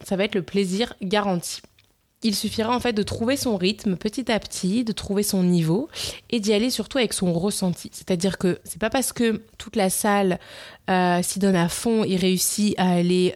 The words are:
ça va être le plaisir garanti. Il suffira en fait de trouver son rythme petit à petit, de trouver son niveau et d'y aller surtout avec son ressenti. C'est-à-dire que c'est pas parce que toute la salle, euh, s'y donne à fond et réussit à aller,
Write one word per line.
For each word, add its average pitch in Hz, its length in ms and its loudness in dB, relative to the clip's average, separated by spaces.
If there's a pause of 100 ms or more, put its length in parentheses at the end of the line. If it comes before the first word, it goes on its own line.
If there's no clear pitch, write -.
ça 196 120 -2
va 185 80 0
être 214 120 -2
le 180 80 0
plaisir 196 580 -2
garanti. 196 600 -2 (640)
Il 202 100 2
suffira 220 380 -2
en 247 60 0
fait 240 140 0
de 202 100 0
trouver 233 320 0
son 247 220 -2
rythme 185 400 0
petit 233 340 -4
à 208 80 2
petit, 214 460 -2
de 220 80 -2
trouver 202 300 -2
son 190 200 2
niveau 180 460 2 (400)
et 233 100 0
d'y 208 140 0
aller 220 160 2
surtout - 280 -4
avec 226 140 0
son 180 220 0
ressenti. 180 580 -2
C'est-à-dire 185 460 -2
que 180 260 0
c'est - 160 -16
pas 220 100 -2
parce 254 220 0
que 226 300 0 (160)
toute - 180 -16
la 190 140 2
salle, 202 500 2 (500)
euh, 180 320 4
s'y - 180 -4
donne 190 180 4
à 170 100 4
fond 220 380 0
et 190 100 0
réussit 185 640 2
à 185 140 4
aller, 180 440 2